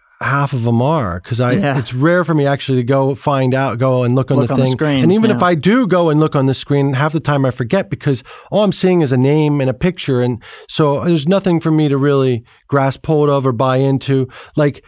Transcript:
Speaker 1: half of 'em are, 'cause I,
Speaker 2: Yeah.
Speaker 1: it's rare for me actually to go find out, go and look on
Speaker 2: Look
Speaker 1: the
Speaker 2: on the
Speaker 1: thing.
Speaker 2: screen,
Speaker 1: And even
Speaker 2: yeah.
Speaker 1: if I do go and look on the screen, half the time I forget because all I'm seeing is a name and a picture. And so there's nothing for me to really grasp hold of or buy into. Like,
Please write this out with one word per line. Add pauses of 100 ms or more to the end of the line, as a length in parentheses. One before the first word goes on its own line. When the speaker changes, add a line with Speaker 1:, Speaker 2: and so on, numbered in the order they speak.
(220)
Speaker 1:
half
of
'em
are,
'cause
I,
Speaker 2:
Yeah.
Speaker 1:
it's
rare
for
me
actually
to
go
find
out,
go
and
look
on
Speaker 2:
Look
Speaker 1:
the
Speaker 2:
on
the
Speaker 1:
thing.
Speaker 2:
screen,
Speaker 1:
And
even
Speaker 2:
yeah.
Speaker 1:
if
I
do
go
and
look
on
the
screen,
half
the
time
I
forget
because (280)
all
I'm
seeing
is
a
name
and
a
picture.
And (300)
so
there's
nothing
for
me
to
really (240)
grasp
hold
of
or
buy
into. (280)
Like,